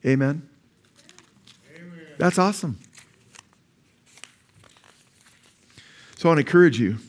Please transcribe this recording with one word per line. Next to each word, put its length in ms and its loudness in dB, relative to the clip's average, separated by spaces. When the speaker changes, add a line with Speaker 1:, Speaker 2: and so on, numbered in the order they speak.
Speaker 1:
Amen? 420 -2
Speaker 2:
Amen. 160 -20
Speaker 1:
That's 200 0
awesome. 400 -2
So 100 -2
I 40 4
want 60 2
to 80 0
encourage 340 4
you. 180 -2